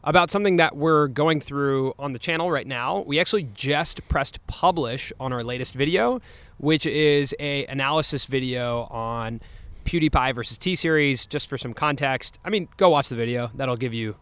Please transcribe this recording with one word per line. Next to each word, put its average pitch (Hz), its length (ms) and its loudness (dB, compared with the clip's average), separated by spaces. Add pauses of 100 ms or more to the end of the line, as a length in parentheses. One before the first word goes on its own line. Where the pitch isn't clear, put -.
about 175 260 4
something 202 280 4
that 160 180 4
we're 151 320 4
going 147 340 2
through 135 560 -2
on 143 160 -6
the 120 60 -10
channel 170 320 -2
right 139 160 -2
now. 135 340 -4
We 143 180 0
actually 180 340 0
just 147 540 -2
pressed - 400 -2
publish 143 720 0
on 131 140 -4
our 120 100 -4
latest 123 320 -6
video, 185 460 2 (360)
which 151 300 2
is 143 520 2
a 143 260 -4
analysis 139 600 0
video 123 680 -2
on 113 500 -6 (420)
PewDiePie 139 500 2
versus 113 260 -6
T-Series. 156 680 2
Just - 200 -6
for 139 100 -6
some 120 160 -6
context, 139 720 -2
I 180 40 -6
mean, 196 180 0 (100)
go 190 120 8
watch 143 200 4
the 127 60 -6
video. 120 400 -2
That'll 127 220 -2
give 117 180 -4
you 110 260 -4